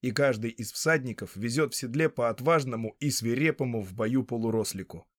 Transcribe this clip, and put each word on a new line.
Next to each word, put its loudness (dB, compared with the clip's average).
и -2
каждый 2
из -10
всадников -2
везет 0
в -6
седле 0
по 2
отважному 0
и 0
свирепому 0
в -8
бою 2
полурослику. -4